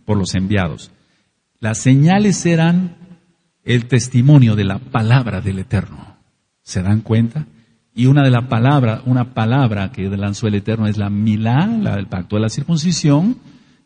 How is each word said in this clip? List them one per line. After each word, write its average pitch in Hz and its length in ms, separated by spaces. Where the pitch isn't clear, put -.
por 104 140
los 90 160
enviados. 95 560
Las 110 200
señales 170 640
eran 175 520
el 120 220
testimonio 123 720
de 104 80
la 95 140
palabra 113 640
del 95 200
Eterno. - 580
¿Se - 200
dan 104 180
cuenta? 117 460
Y 123 120
una 139 180
de 131 60
la 123 200
palabra, 120 560
una 123 260
palabra 110 580
que 92 200
lanzó 101 380
el 101 80
Eterno 110 300
es 104 120
la 101 100
milá, 110 580
la 214 300
del 98 120
pacto 92 280
de 107 60
la 110 80
circuncisión, 165 880